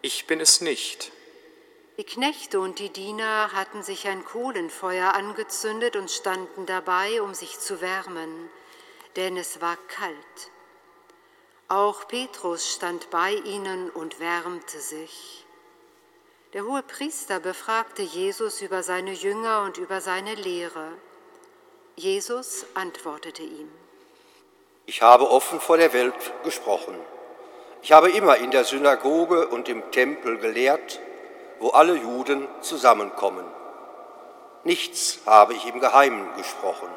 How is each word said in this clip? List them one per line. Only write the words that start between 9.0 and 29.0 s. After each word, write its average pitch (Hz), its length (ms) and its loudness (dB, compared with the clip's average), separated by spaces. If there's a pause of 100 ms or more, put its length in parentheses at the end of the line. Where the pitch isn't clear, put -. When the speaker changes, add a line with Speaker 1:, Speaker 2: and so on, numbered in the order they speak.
Speaker 2:
denn 185 180 -2
es 170 240 -8
war 170 160 -2 (140)
kalt. - 640 -12 (1160)
Auch 208 380 0
Petrus 226 640 -6
stand 175 380 -8
bei 180 220 0
ihnen 196 580 -6
und 160 300 -12
wärmte 170 600 -6
sich. - 680 -16 (1040)
Der 202 140 -8
Hohepriester 269 720 -6
befragte 208 640 -4
Jesus 190 580 -4
über 185 220 -4
seine 185 300 -4
Jünger 208 500 -2
und 190 140 -6
über 190 220 -6
seine 190 360 -6
Lehre. 175 560 -8 (1040)
Jesus 202 720 -6 (100)
antwortete 165 680 -10
ihm: 156 300 -14 (1120)
Speaker 3:
„Ich - 160 -4
habe 123 300 10
offen 135 300 4
vor 165 160 4
der 165 160 6
Welt 123 200 2 (300)
gesprochen. 98 520 -4 (880)
Ich - 100 4
habe 160 200 12
immer 180 260 6
in 123 140 -2
der 127 140 6
Synagoge 143 840 4